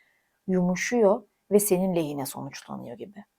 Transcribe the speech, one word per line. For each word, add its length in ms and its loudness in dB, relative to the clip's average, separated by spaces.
yumuşuyor 760 2
ve 100 6
senin 360 2
lehine 300 -2
sonuçlanıyor 720 -12
gibi. 260 -16